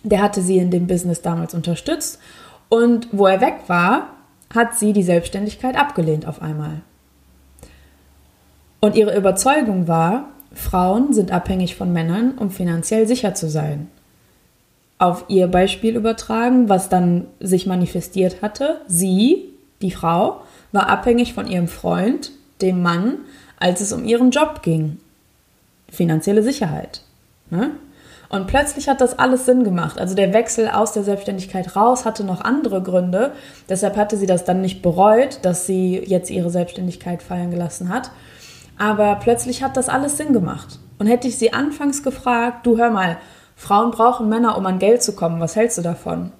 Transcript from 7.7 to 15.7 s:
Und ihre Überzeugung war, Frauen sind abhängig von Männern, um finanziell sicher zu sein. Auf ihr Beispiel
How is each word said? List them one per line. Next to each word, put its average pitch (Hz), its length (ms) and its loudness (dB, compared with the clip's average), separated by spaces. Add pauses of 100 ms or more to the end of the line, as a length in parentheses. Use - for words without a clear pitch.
Und 208 140 4
ihre 208 220 4
Überzeugung 196 680 2
war, 170 380 2 (280)
Frauen 196 580 0
sind 208 200 2
abhängig 185 440 -2
von 180 160 -4
Männern, 185 460 0
um 202 140 -4
finanziell 180 560 0
sicher 220 260 0
zu 160 160 -6
sein. 151 400 -4 (1080)
Auf 175 280 0
ihr 185 200 4
Beispiel 196 480 0